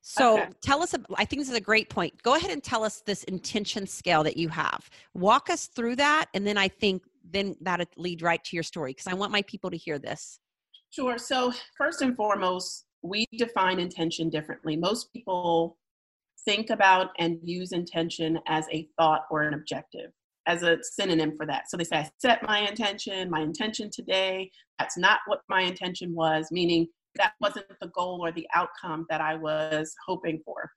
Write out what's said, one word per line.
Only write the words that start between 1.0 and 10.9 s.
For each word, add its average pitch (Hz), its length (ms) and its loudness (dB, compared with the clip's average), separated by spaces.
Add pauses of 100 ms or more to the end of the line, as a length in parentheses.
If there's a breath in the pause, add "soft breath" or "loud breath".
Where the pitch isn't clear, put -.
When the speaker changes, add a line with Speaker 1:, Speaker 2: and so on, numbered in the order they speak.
Speaker 1:
I 208 80 2
think 269 160 -4
this 170 80 -6
is 240 80 -4
a - 20 2
great 214 300 2
point. 180 240 0 (100)
Go 254 120 6
ahead 339 140 0
and 311 140 -6
tell 226 180 0
us 214 200 -2
this - 240 -4
intention 196 600 -4
scale 165 380 2
that 156 140 0
you 165 100 0
have. 156 420 -4 (240 loud breath)
Walk 208 360 4
us 339 180 -2
through 233 300 -4
that, 294 360 4
and 202 140 0
then 208 100 2
I 190 120 4
think 190 340 0 (260)
then 196 300 -2
that'll 175 280 -2 (100)
lead 170 240 -6
right 170 240 2
to - 100 -8
your 165 80 -2
story, 139 300 -6
'cause - 140 -12
I 185 80 -2
want 196 180 -2
my 202 80 2
people 202 280 -8
to 180 60 -6
hear 156 240 -6
this. - 400 -10 (520)